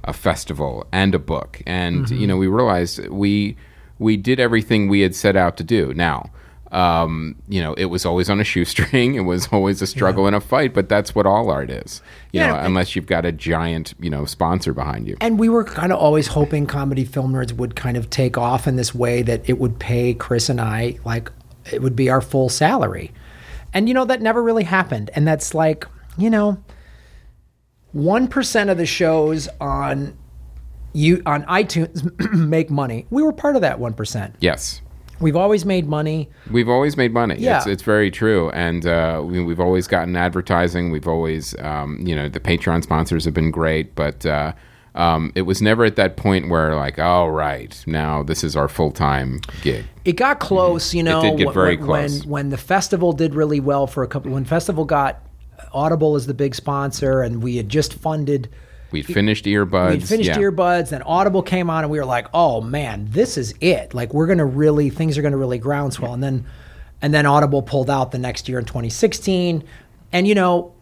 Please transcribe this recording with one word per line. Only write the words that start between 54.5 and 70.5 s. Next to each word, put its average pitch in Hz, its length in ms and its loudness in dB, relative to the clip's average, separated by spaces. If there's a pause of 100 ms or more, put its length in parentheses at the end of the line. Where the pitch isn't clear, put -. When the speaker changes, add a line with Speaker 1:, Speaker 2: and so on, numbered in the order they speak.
Speaker 2:
got 139 360 0 (520)
Audible 151 420 2
as 135 140 -2
the 135 60 -4
big 135 200 -2
sponsor, 139 680 -2
and 117 200 -4
we 120 140 -2
had 110 120 -4
just 147 260 0
funded 143 540 -2 (440)
Speaker 1:
We'd 76 180 -6
Speaker 2:
e-, - 20 -8
Speaker 1:
finished 104 340 2
earbuds. 95 440 2
Speaker 2:
we'd - 160 0
finished 214 220 2
Speaker 1:
Yeah. 78 100 2
Speaker 2:
earbuds, 175 520 2
then 139 120 -6
Audible 185 400 2
came 185 280 0
on, 160 120 0
and 151 80 -2
we 151 80 -2
were 139 60 -2
like, 120 280 -2
"Oh 151 280 4
man, 113 500 -4
this 208 260 0
is 113 240 -4
it. 160 340 0
Like, 120 200 -4
we're 160 140 2
gonna 175 180 4
really, 147 440 2
things 156 280 -2
are 147 40 0
gonna 143 140 0
really 127 220 -2
groundswell." 131 560 -4
And 127 80 -4
then, 131 240 -2 (560)
and 147 100 0
then 147 140 4
Audible 143 360 4
pulled 131 280 -2
out 131 220 0
the 131 80 -6
next 123 280 -6
year 127 120 -4
in 113 40 -6
twenty 117 260 -6
sixteen. 180 760 0 (480)
And, 185 160 2
you 208 80 4
know 180 460 2